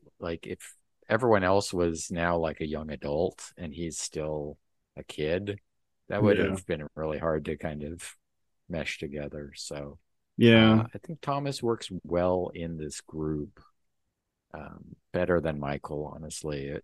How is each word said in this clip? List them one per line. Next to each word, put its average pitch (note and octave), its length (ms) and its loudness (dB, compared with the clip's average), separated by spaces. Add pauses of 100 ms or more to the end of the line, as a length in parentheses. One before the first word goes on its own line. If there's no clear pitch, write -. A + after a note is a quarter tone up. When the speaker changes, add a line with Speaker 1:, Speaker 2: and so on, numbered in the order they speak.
(200)
Speaker 1:
like, E2+ 280 -8
if - 280 -12 (340)
everyone A2 340 4
else G2 300 4
was E2+ 380 0
now, F2 260 2
like, D#2+ 240 -2
a D#2+ 60 -4
young D2+ 240 -6
adult D2+ 640 -4
and E2 160 -10
he's E2 260 -6
still D2+ 580 -6 (400)
a - 60 -12
kid, F#2 560 -4 (500)
that G#2 140 0
would G#2 140 8
Speaker 2:
Yeah. - 20 2
Speaker 1:
have F#2 280 0
been D2+ 280 -4
really D#2 240 -4
hard D#2 260 0
to D#2 120 -4
kind D2+ 260 -8
of D#2+ 320 -12 (540)
mesh D#2+ 300 -6
together. D2 560 -10
So, D2 440 -12 (380)
Speaker 2:
Yeah. A2+ 460 10
Speaker 1:
uh, - 100 -8
I - 60 -10
think - 220 -14
Thomas C#3+ 420 -4
works A2+ 260 -2 (140)
well F2+ 500 0
in E2+ 240 -6
this D2+ 240 -10
group, D#2 600 -6 (920)
um, - 420 -16 (180)
better F2+ 280 2
than D2+ 180 -2
Michael, D2 560 -6
honestly. D2+ 520 -8 (160)